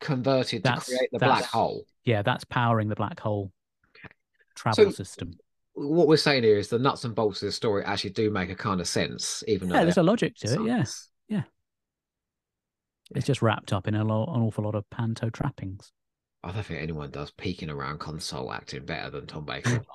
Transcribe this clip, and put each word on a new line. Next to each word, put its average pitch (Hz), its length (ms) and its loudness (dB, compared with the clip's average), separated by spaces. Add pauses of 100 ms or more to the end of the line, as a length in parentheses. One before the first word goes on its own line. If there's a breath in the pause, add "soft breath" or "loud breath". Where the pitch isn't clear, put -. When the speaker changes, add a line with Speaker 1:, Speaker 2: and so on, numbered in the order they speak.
Speaker 1:
converted 131 640 0
to 127 80 4
Speaker 2:
That's, - 160 -2
Speaker 1:
create 127 240 0
the 123 80 -4
Speaker 2:
that's, 123 220 6
Speaker 1:
black - 100 -6
hole? 85 340 0 (180)
Speaker 2:
yeah, 104 200 2
that's - 220 0
powering 117 440 2
the 104 60 -2
black 110 240 -4
hole 104 320 -4 (440)
Speaker 1:
Okay. - 160 -20 (440)
Speaker 2:
travel 120 300 4
Speaker 1:
So - 40 6
Speaker 2:
system. - 440 -8 (420)
Speaker 1:
what 156 320 4
we're 151 100 8
saying 139 240 4
here 107 160 8
is 101 120 -2
the 117 100 0
nuts 131 260 0
and 113 80 -4
bolts 104 300 0
of - 20 -4
the 98 60 -2
story 101 340 0
actually 98 240 -4
do 107 220 2
make 92 180 -2
a 95 60 -8
kind 95 260 -2
of 87 60 -4
sense, - 600 -4
even 180 220 0
though 233 60 2
Speaker 2:
Yeah, 214 80 6
there's 170 100 4
Speaker 1:
they're 190 100 6
Speaker 2:
a 156 40 6
logic 180 300 2
to 107 100 -6
it, 110 40 0 (140)
yeah. 233 120 0
Speaker 1:
science. - 320 -4 (180)
Speaker 2:
Yeah. 208 160 -2 (1700)
It's 135 100 -2
just 135 160 0
wrapped 110 320 2
up 98 140 -2
in 107 80 0
a 107 80 0
lo-, 110 320 0
an 117 80 2
awful 107 200 -2
lot 107 120 -4
of 101 160 -6
panto 113 400 -4
trappings. - 600 -8 (520)
Speaker 1:
I 90 80 -8
don't 104 120 -4
think - 160 -8
anyone 78 300 -6
does 71 220 -10
peeking 90 400 -6
around 71 280 -6
console 71 540 -8
acting 67 320 -10
better 67 240 -6
than 69 160 -10
Tom 76 200 -12
Baker 117 320 -2
and - 180 -6